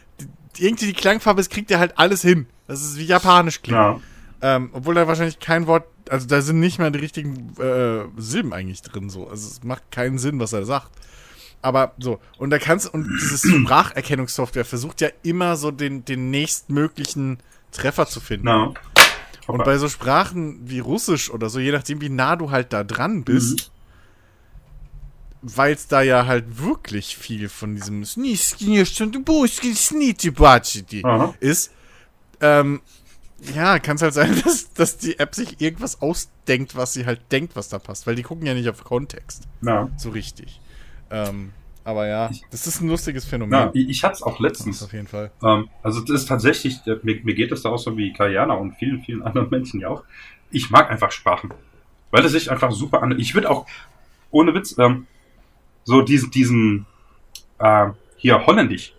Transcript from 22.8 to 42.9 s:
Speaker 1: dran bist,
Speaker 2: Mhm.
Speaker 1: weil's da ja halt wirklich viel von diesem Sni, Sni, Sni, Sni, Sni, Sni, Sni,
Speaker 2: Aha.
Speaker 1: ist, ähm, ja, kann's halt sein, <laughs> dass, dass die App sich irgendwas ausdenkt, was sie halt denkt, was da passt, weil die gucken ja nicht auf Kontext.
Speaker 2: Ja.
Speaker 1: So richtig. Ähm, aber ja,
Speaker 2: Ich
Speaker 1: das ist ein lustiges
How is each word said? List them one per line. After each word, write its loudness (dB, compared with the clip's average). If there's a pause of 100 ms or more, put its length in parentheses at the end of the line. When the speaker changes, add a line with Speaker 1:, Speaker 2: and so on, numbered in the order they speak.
Speaker 1:
dran -4
bist, 0
Speaker 2:
Mhm. -20 (1800)
Speaker 1:
weil's 0
da 4
ja 4
halt -2
wirklich -6
viel -8
von -8
diesem -8
Sni, -4
Sni, 2
Sni, -4
Sni, 2
Sni, -4
Sni, 0
Sni, 4
Speaker 2:
Aha. 2
Speaker 1:
ist, 0 (680)
ähm, 4 (720)
ja, 4
kann's -2
halt 2
sein, 4
<laughs> 0
dass, 0
dass 0
die -6
App -2
sich -8
irgendwas -4
ausdenkt, -4
was -4
sie -6
halt -4 (100)
denkt, -2
was -8
da -8
passt, -16
weil -2
die -6
gucken -10
ja -2
nicht -2
auf -8
Kontext. -8 (180)
Speaker 2:
Ja. -2
Speaker 1:
So -10
richtig. -12 (500)
Ähm, -6 (320)
aber -4
ja, -4
Speaker 2:
Ich -14
Speaker 1:
das -10
ist -6
ein -2
lustiges -4